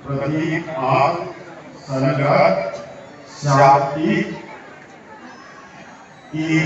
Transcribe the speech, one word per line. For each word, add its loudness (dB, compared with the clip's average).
പ്രദീപ് -4
ആർ, 2
സനക, 0
ശാന്തി, 4
ഈ -2